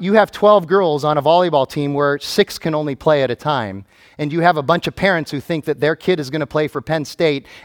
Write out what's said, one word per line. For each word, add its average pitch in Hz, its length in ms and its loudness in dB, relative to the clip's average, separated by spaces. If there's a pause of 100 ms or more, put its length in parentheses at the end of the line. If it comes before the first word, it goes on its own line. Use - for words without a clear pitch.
you 185 140 0
have 214 180 4
twelve 208 340 4
girls 156 380 0
on 151 120 0
a 143 60 0
volleyball 156 460 2
team 143 260 -4
where 143 240 0
six - 400 -2
can 160 160 -4
only 151 220 -4
play 151 260 2
at 127 80 0
a 117 60 -4
time, 107 480 -6 (340)
and 151 140 -4
you 170 80 -2
have 170 160 4
a 147 80 -4
bunch 165 240 0
of - 80 -8
parents 180 340 0
who 147 80 -6
think 156 280 -6
that 143 120 -2
their 147 160 0
kid 180 240 -2
is 143 100 -8
gonna 147 160 -4
play 151 220 -2
for 139 140 -6
Penn 151 240 -4
State 147 420 -2 (180)